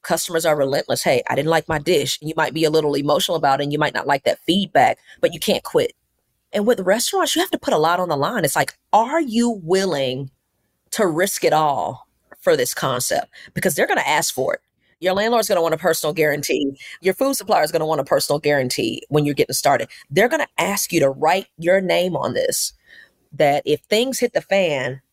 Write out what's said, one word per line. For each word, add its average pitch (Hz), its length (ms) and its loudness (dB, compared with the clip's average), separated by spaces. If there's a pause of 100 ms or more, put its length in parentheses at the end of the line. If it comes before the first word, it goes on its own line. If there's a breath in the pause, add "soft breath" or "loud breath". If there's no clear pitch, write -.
Customers 165 440 -2
are 156 100 4
relentless. 135 460 -2
"Hey, 131 260 2
I 127 60 -2
didn't 156 160 0
like 160 180 0
my 160 100 -2
dish." 147 440 0
You 156 140 -6
might 156 180 0
be 156 100 0
a 151 60 2
little 151 240 2
emotional 147 420 0
about 143 240 2
it 143 40 -2
and 143 80 -4
you 147 80 -2
might 151 140 0
not - 120 -4
like 151 180 0
that - 220 0
feedback, 190 520 2 (220 loud breath)
but 170 140 0
you 160 60 -12
can't 180 240 -2
quit. - 280 -2 (600)
And 208 140 -2
with 226 140 2
restaurants, 247 540 0
you 320 80 0
have 381 80 -2
to - 80 -4
put 254 160 -2
a 165 40 4
lot 170 200 2
on 180 100 -2
the 151 80 0
line. 170 280 -2
It's - 120 0
like, 147 180 -4 (180)
are 247 280 2
you 233 420 0
willing 143 680 -2 (640)
to 220 120 0
risk 175 380 0
it 165 100 2
all 131 540 0 (320)
for 165 180 2
this 127 180 -2
concept? - 540 -2 (260 loud breath)
Because 175 200 0
they're 233 140 0
gonna 320 140 0
ask 151 300 0
for - 220 -2
it. - 60 -12 (400)
Your 185 140 0
landlord's 220 320 0
gonna 180 160 2
want 165 120 2
a 156 40 -6
personal 160 340 0
guarantee. 147 640 0 (260 loud breath)
Your 185 120 2
food 269 220 0
supplier 190 260 0
is 156 80 0
gonna 160 160 0
want 156 140 0
a 139 40 -2
personal 147 360 0
guarantee 131 680 -2
when 147 160 2
you're 143 100 0
getting 139 200 0
started. - 340 0 (220 loud breath)
They're 190 180 2
gonna 302 200 -2 (100)
ask 190 340 -2
you 165 60 2
to 139 120 4
write 156 360 0 (100)
your 180 240 2
name 175 360 0
on 131 180 -2
this, - 380 -2 (600 loud breath)
that 143 320 2
if 147 180 0
things 240 360 0
hit 247 140 0
the - 80 0
fan 147 600 -2 (100)